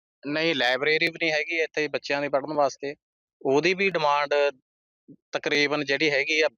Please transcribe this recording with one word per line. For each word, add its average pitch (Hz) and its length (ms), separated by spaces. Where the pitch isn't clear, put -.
ਨਹੀਂ, 156 280
ਲਾਇਬ੍ਰੇਰੀ 139 520
ਵੀ 165 140
ਨਹੀਂ 160 100
ਹੈਗੀ 156 320
ਇੱਥੇ 151 240
ਬੱਚਿਆਂ 143 340
ਦੇ 143 80
ਪੜ੍ਹਨ 143 240
ਵਾਸਤੇ, 143 420
ਉਹਦੀ 156 280
ਵੀ 190 160
ਡਿਮਾਂਡ 147 440
ਤਕਰੀਬਨ 147 540
ਜਿਹੜੀ 143 260
ਹੈਗੀ 143 300
ਆ 151 160